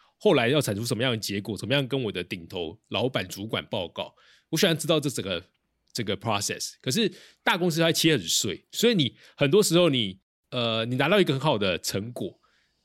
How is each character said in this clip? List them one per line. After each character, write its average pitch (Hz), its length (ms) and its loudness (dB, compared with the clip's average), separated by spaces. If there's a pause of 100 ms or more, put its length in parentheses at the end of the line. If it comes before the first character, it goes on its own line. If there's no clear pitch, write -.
(180)
后 208 160 4
来 117 140 4
要 120 120 4
产 107 160 -2
出 110 80 -4
什 120 100 -2
么 107 80 -2
样 131 100 0
的 113 40 0
结 101 240 -6
果， 101 160 -6
怎 101 100 -10
么 104 60 -2
样 139 140 2
跟 135 160 -4
我 104 100 -4
的 87 100 -6
顶 87 240 -10
头 87 320 -8 (100)
老 101 200 -2
板、 117 180 -4
主 95 200 -10
管 104 200 -6
报 95 220 -6
告。 - 260 -10 (360)
我 160 80 -2
喜 196 80 4
欢 165 100 2
知 147 100 -8
道 156 140 2
这 139 80 -4
整 117 160 -6
个， 92 180 -4 (500)
这 123 120 -6
个 101 120 -4
process。 - 560 -4 (100)
可 131 80 -4
是 196 200 0 (320)
大 214 140 2
公 180 140 0
司 160 100 0
它 165 100 4
切 160 280 4
很 87 80 -6
碎， - 460 -2
所 - 180 4
以 240 40 4
你 147 200 2 (220)
很 143 140 2
多 202 120 6
时 170 160 4
候 175 100 6
你 113 300 -2 (320)
呃， 113 360 -2
你 123 100 -4
拿 139 120 2
到 202 120 6
一 180 40 4
个 160 80 2
很 135 80 -2
好 139 160 2
的 95 220 0
成 107 340 -6
果， - 260 -10 (460)